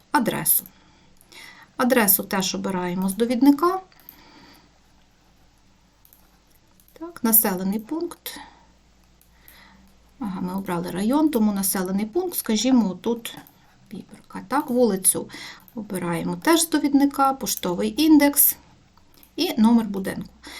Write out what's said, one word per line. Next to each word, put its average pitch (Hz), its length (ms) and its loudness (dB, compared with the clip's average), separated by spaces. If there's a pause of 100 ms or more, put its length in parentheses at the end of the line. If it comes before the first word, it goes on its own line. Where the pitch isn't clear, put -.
(120)
адресу. 196 520 0 (1160)
Адресу 240 400 4
теж 190 320 -4
обираємо 185 540 -4
з 190 60 -4
довідника. 277 680 4 (3000)
Так, 339 320 -14
населений 196 540 0
пункт. - 600 -10 (1800)
Ага, 185 220 -8
ми 185 140 -6
обрали 180 360 -6
район, 269 380 0
тому 214 240 2
населений 190 540 -2
пункт, 349 300 -4
скажімо, 214 680 2
тут 233 340 -6 (540)
Біберка. - 580 -16
Так, 254 220 -2
вулицю 233 580 2 (460)
обираємо 175 600 -6
теж 330 240 4
з 330 80 -2
довідника, 277 640 2
поштовий 208 720 -4
індекс 285 540 4 (800)
і 294 240 -2
номер 226 240 6
будинку. 190 440 -8 (320)